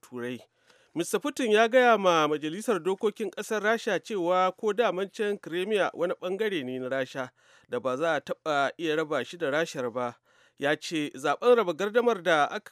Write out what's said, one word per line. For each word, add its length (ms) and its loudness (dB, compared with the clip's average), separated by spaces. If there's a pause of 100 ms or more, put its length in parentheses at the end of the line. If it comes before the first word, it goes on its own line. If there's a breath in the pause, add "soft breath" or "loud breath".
Turai. 380 -10 (560 soft breath)
Mister 240 -2
Putin 320 -2
ya 160 6
gaya 300 6
ma 300 4
Majalisar 560 -2
Dokokin 460 -2
ƙasar 320 -6
Rasha 380 0
cewa 580 0
ko 160 -2
daman 420 0
can 220 -2
Crimea 560 -2
wani 260 -2
bangare 460 -4
ne 140 -6
na 100 -8
Rasha 400 -4 (400 soft breath)
da 100 -4
ba 160 -2
za 200 0
a 60 -2
taɓa 580 -2
iya 160 -2
raba 280 -2
shi 140 -14
da 140 -2
Rashar 420 -2
ba. 220 -4 (420 soft breath)
Ya 180 0
ce 400 -4
zaben 400 4
raba 180 2
gardamar 500 0
da 280 4
aka 200 -10